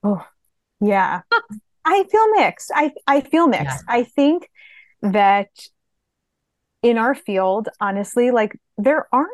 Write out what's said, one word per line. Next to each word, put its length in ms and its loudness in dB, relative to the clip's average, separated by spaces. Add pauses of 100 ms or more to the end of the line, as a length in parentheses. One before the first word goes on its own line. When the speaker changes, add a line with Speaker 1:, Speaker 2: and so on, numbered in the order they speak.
Speaker 1:
Oh, 220 -2 (560)
yeah. 420 0 (300)
Speaker 2:
<laughs> 320 -20
Speaker 1:
I 200 2
feel 280 2
mixed. 420 0
I, 180 0 (140)
I 140 2
feel 280 0
mixed. 400 -2
Speaker 2:
Yeah. 60 -2
Speaker 1:
I 100 0
think 440 0 (540)
that 460 2 (1300)
in 160 2
our 160 0
field, 540 -2 (120)
honestly, 500 -2
like, 280 0 (200)
there 340 0
aren't 220 0